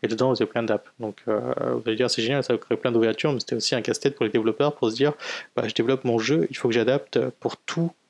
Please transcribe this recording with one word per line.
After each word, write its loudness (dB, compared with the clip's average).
et 0
dedans, 2
vous 2
avez -2
plein -2
d'apps. -2
Donc, -8
euh, 0
vous -4
allez -2
dire, 0
c'est -2
génial, 0
ça 0
crée -2
plein -2
d'ouvertures, 2
mais -4
c'était -4
aussi -2
un -2
casse-tête 0
pour -2
les -2
développeurs 2
pour 0
se -6
dire, 2
bah, -2
je -6
développe 2
mon 2
jeu, 2
il -12
faut -2
que 0
j'adapte 2
pour -4
tous -4